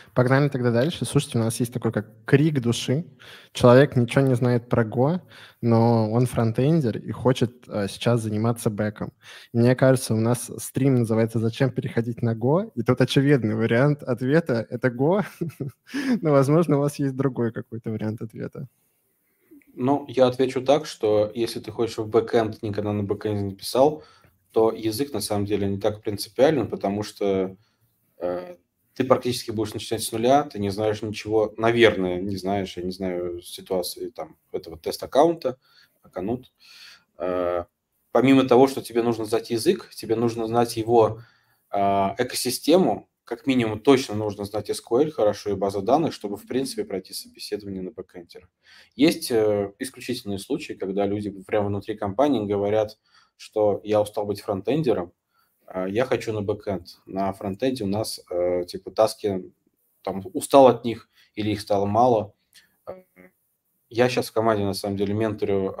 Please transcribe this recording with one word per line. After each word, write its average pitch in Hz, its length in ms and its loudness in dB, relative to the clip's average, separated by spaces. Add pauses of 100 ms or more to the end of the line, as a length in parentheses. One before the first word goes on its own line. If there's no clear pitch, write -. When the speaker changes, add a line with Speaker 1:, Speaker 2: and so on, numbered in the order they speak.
(160)
Speaker 1:
Погнали 135 320 4
тогда 123 240 0
дальше. 127 320 0
Слушайте, - 340 0
у 113 40 2
нас 110 180 -2
есть 120 120 -2
такой, 117 200 -2
как - 320 -8
«Крик 147 360 2
души». 127 440 -2 (480)
Человек 131 420 8
ничего 127 320 2
не 131 80 4
знает 123 340 0
про 117 160 2
Go, 131 360 0 (420)
но 117 480 4
он 123 160 2
фронтендер 123 720 0
и - 140 -10
хочет, - 560 -2
э, 101 200 -2
сейчас 120 320 0
заниматься 110 480 -2
бэком. 107 440 -6 (400)
И 120 60 0
мне 123 180 6
кажется, 131 380 4
у - 60 0
нас 117 380 -2
стрим 135 380 0
называется 113 420 2
«Зачем 113 320 0
переходить 117 500 -4
на 113 140 0
Go?», 151 400 0
и 120 80 -6
тут 135 180 2
очевидный 131 540 2
вариант 120 480 2
ответа — 127 680 0
это 123 180 -2
Go. 143 360 0 (140)
<laughs> 233 840 -6
Но, 151 120 2
возможно, 147 460 4
у - 20 2
вас 143 180 -2
есть 139 160 -2
другой 120 380 -2
какой-то 113 400 -10
вариант 110 300 -6
ответа. - 440 -12 (1080)
Speaker 2:
Ну, 139 340 0
я 123 180 4
отвечу 127 360 0
так, 151 240 2
что 107 480 0
если 117 260 -4
ты - 100 -14
хочешь 113 280 -4
в 113 100 -6
бэкэнд, 110 540 0
никогда 104 300 -4
на 104 120 -2
бэкэнде 101 380 -4
не 95 120 -6
писал, 147 480 2 (500)
то 113 200 4
язык 110 400 -4
на 101 80 -4
самом 101 260 -2
деле 101 220 -2
не 98 100 -4
так 104 240 -2
принципиален, 120 680 0
потому 101 360 -4
что, 95 520 -2 (640)
э, 90 380 -8 (380)
ты - 100 -4
практически 123 480 -2
будешь 107 220 -4
начинать 110 280 -6
с - 100 -8
нуля, 127 320 2
ты 143 160 -14
не 101 100 -2
знаешь 107 320 -2
ничего, 107 560 -2
наверное, 98 640 4
не 98 160 -6
знаешь, 95 400 -4
я 87 80 -10
не 92 80 -6
знаю 87 500 -6
ситуации 92 680 -8
там 80 260 -14 (160)
этого 82 260 -12
тест-аккаунта, 131 800 0 (440)
аккаунт. 113 500 -8 (640)
Э, 87 460 -2 (480)
помимо 131 360 6
того, 127 200 8
что 123 140 -6
тебе 117 200 -2
нужно 113 240 0
знать 110 240 -2
язык, 120 440 -2
тебе 110 220 -2
нужно 113 320 -2
знать 117 280 0
его, 113 440 2 (520)
э, 101 60 -2 (400)
экосистему, 127 920 0 (160)
как - 220 -10
минимум 113 340 0
точно 127 360 4
нужно 104 280 -6
знать 104 260 -8
S 104 100 -6
Q 120 240 2
L 156 80 -6
хорошо 104 380 0
и 98 40 0
базы 98 280 -4
данных, 131 320 0
чтобы, 101 220 -10
в - 100 -16
принципе, 131 380 -6
пройти - 300 -8
собеседование 101 680 -10
на 92 100 -10
бэкэндера. - 560 -18 (480)
Есть, - 360 2
э, 104 480 0
исключительные 110 600 -8
случаи, - 340 -8
когда 98 320 -2
люди 101 240 -4
прямо 101 380 -2
внутри 101 280 -6
компании 107 500 0
говорят, 104 520 0 (380)
что 104 480 0
«я 104 180 2
устал 104 240 -6
быть 104 160 -4
фронтендером, 107 680 -2 (560)
э, 92 220 -6
я 113 160 0
хочу 113 260 -4
на 107 100 -4
бэкэнд». 98 640 -6
На 95 260 -4
фронтенде 110 520 -4
у 95 40 -2
нас, 107 320 -4 (100)
э, 90 360 0
типа, - 260 -12
таски, 104 600 0 (500)
там, 95 200 -6 (120)
устал 139 340 8
от - 160 2
них 113 240 -6 (280)
или 107 160 -2
их 101 100 -4
стало 101 240 0
мало. 107 480 2 (540)
Э, 185 160 -16 (840)
я 123 200 2
щас 123 200 -2
в - 40 -20
команде, 110 300 2
на 98 100 -2
самом 101 240 -6
деле, 101 160 -2
менторю 101 640 -2